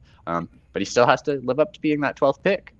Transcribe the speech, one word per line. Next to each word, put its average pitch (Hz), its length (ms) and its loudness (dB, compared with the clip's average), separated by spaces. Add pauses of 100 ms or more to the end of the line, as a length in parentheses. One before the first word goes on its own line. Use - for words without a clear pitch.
(280)
Um, 85 220 -4 (220)
but 92 100 -4
he 101 40 -4
still 120 200 2
has 127 160 2
to 147 120 -4 (100)
live 127 160 -2
up 151 140 0
to - 80 -20
being 151 200 0
that 139 140 -2
twelfth 139 260 0
pick. - 380 -2